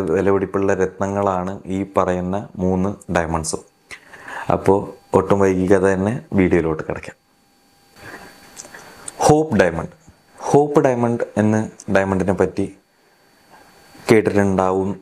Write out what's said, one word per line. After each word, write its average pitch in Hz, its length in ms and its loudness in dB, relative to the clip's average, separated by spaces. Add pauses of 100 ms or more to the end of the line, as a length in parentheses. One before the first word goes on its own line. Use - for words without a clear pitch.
(140)
വിലപിടിപ്പുള്ള 98 560 0 (140)
രത്നങ്ങളാണ് 98 680 -4 (220)
ഈ 98 40 -4 (180)
പറയുന്ന 90 380 -2 (280)
മൂന്ന് 92 280 0 (240)
ഡയമണ്ട്സും. 82 480 -4 (920)
അപ്പോൾ 95 220 2 (400)
ഒട്ടും 98 260 2
വൈകിക്കാതെ 92 520 2
തന്നെ 95 180 -2 (260)
വീഡിയോയിലോട്ട് 80 480 0
കിടക്കാം. - 300 -10 (2000)
ഹോപ്പ് 151 360 4
ഡയമണ്ട്. 82 340 0 (560)
ഹോപ്പ് 147 340 4
ഡയമണ്ട് 120 400 0 (160)
എന്ന 107 160 2 (380)
ഡയമണ്ടിനെ 98 460 2
പറ്റി 98 260 -2 (1400)
കേട്ടിട്ടുണ്ടാവും 95 800 2 (140)